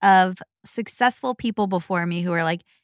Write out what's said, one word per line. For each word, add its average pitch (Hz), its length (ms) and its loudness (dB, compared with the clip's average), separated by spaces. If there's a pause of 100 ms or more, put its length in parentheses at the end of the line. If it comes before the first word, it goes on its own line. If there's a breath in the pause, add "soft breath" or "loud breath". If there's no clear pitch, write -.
of 185 360 4 (260)
successful 247 720 -2
people 220 320 -4
before 175 400 -2
me 175 160 -4
who 175 100 -2
are 170 120 0
like, 170 180 -2 (220)